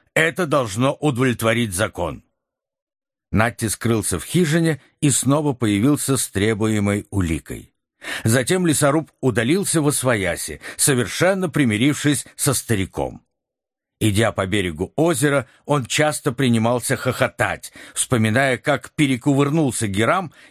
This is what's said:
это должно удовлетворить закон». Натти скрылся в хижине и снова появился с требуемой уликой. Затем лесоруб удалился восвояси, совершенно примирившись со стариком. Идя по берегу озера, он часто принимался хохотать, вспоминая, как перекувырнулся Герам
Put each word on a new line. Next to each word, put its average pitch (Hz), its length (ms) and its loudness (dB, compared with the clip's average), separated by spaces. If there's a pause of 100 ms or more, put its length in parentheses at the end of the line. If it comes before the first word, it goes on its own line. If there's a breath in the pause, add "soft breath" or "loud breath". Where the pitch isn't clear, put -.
(140 soft breath)
это 165 320 0
должно 131 480 0
удовлетворить 117 800 0
закон». 85 500 -4 (1040)
Натти 110 380 0
скрылся 107 500 -2
в - 60 -10
хижине 160 560 0 (200 soft breath)
и 147 100 2
снова 143 420 0
появился 123 640 0
с - 120 -4
требуемой 104 840 0
уликой. 80 640 -4 (480 loud breath)
Затем 131 440 2
лесоруб 147 440 2 (100)
удалился 135 600 0
восвояси, 101 800 -2 (160 loud breath)
совершенно 160 720 0
примирившись 135 800 0 (100)
со 139 180 0
стариком. 90 680 -4 (720)
Идя 104 320 2
по 98 160 -2
берегу 90 500 -2
озера, 143 500 0 (180 soft breath)
он 143 220 -2
часто 151 460 0
принимался 120 640 0
хохотать, 113 760 -2 (220 loud breath)
вспоминая, 120 640 2
как - 320 -2
перекувырнулся 139 1000 0
Герам 143 440 0 (180 loud breath)